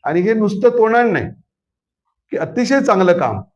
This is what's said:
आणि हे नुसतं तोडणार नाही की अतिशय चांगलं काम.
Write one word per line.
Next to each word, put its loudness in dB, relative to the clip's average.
आणि -2
हे 0
नुसतं 0
तोडणार 2
नाही -2
की -6
अतिशय -2
चांगलं 2
काम. -4